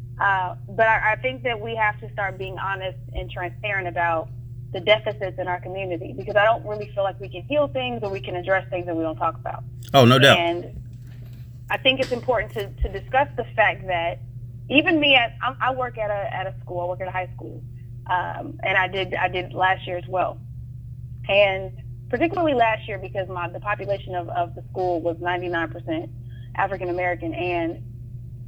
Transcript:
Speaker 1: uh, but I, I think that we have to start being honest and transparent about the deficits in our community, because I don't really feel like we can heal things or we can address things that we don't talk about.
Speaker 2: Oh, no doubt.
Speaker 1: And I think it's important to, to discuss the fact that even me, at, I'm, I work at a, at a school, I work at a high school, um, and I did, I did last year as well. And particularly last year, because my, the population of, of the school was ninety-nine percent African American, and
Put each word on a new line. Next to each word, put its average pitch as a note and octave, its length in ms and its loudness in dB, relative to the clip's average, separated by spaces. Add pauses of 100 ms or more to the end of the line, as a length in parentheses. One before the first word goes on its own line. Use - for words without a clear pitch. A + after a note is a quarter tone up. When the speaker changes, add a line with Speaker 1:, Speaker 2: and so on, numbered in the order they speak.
(180)
Speaker 1:
uh, F#3+ 360 2 (160)
but A3 160 4
I, G#3+ 260 4
I A3 40 2
think B3+ 260 -4
that A#3 180 -2
we A3+ 160 -6
have G#3+ 240 0
to G#3+ 140 -10
start F#3+ 240 -4
being F#3+ 180 -6
honest F#3+ 400 -4 (180)
and F#3 160 -6
transparent F#3+ 560 -4
about E3+ 440 0 (420)
the F#3+ 80 -4
deficits G#3 580 2
in F3+ 80 -2
our F3+ 140 -2
community, F#3 560 -6
because G3 200 -2
I G3+ 80 8
don't A3+ 220 4
really G#3 280 -6
feel G3 100 0
like F#3+ 160 -2
we F#3+ 80 -10
can F3+ 140 -10
heal D4 260 2
things B3 340 -4
or G#3 60 -2
we G3 120 -4
can F#3+ 140 -6
address F#3 360 0
things F3+ 160 -4
that E3+ 100 -2
we E3 60 0
don't D#3 140 -2
talk E3 180 0
about. - 280 -8 (300)
Speaker 2:
Oh, C3+ 140 12
no - 120 10
doubt. C#3 200 10
Speaker 1:
And E3+ 440 -2 (840)
I G3+ 80 0
think C4 240 4
it's B3+ 120 0
important A#3 420 0
to, G3+ 120 -2 (160)
to G3+ 160 -2
discuss C4 380 2
the A#3 80 -2 (100)
fact F#3 340 4
that E3+ 320 -2 (500)
even D#4 300 6
me, C#4+ 160 6
at, A#3 260 4
I'm, B3+ 180 0
I B3 140 2
work B3 240 -4
at G#3+ 120 0
a, G3+ 240 -2
at F#3 120 -4
a F#3+ 160 -6
school, F3 180 -6
I F3 60 -2
work F3+ 160 -4
at F#3 60 -4
a F3+ 40 -8
high F#3 240 -4
school, - 260 -10 (440)
um, F3 560 -2
and F#3+ 160 2
I F#3 100 4
did, F#3 260 -2
I F3+ 140 2
did F3+ 240 -2
last F#3 340 2
year F3+ 120 -4
as F3 100 -10
well. F3+ 320 0 (880)
And G3 440 4 (380)
particularly E4 440 2
last A3+ 320 4
year, G3+ 120 -6
because F#3 300 -4
my, F3 200 -2
the F3 100 -8
population G3 560 -4
of, F3 140 -4
of F3 260 -2
the F3+ 160 -12
school F3+ 300 0
was E3 200 0
ninety-nine F3 500 0
percent E3+ 400 -6 (440)
African F#3+ 340 0
American, F3 460 -2
and F3+ 480 -2 (640)